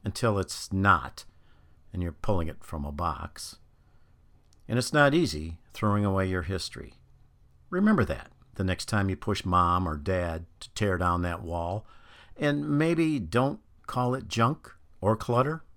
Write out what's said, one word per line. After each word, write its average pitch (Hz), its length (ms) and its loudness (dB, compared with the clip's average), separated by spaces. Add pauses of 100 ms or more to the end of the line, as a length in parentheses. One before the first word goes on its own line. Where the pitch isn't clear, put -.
until 101 380 0
it's - 320 -6
not, 95 520 2 (680)
and 90 100 -6
you're 85 100 -4
pulling 85 360 0
it - 160 -12
from 76 200 -8
a 73 80 -6
box. 82 640 -6 (1080)
And 117 120 0
it's 123 140 -2
not 147 220 6
easy 82 440 -2 (140)
throwing 104 320 0
away 95 220 2
your 92 160 -2
history. - 520 -8 (760)
Remember 185 340 4
that - 260 -6 (240)
the 98 100 -2
next 90 220 0
time 98 240 2
you 92 60 -2
push - 280 -4
Mom 90 440 4
or 78 80 -4
Dad 85 500 -2 (140)
to - 100 -18
tear 98 260 0
down 87 260 2
that 87 200 -4
wall, 85 420 -6 (520)
and 147 420 0
maybe 160 400 2
don't 117 400 0 (280)
call 123 280 -2
it 131 140 -8
junk 120 440 0 (280)
or 107 160 2
clutter. 131 480 0 (120)